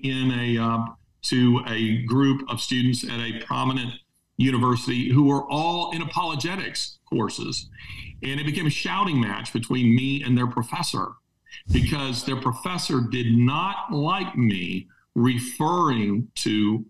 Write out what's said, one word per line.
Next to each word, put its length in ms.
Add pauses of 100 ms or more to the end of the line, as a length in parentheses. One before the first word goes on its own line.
in 280
a, 300
uh, 220 (380)
to 440
a 360
group 480
of 100
students 440
at 160
a 240
prominent 480 (440)
university 760
who 140
were 260
all 420
in 100
apologetics 960 (100)
courses. 600 (540)
And 160
it 60
became 220
a 40
shouting 500
match 320
between 420
me 280
and 140
their 100
professor 680 (600)
because 520
their 160
professor 600
did 360
not 560
like 440
me 520 (260)
referring 1200
to 540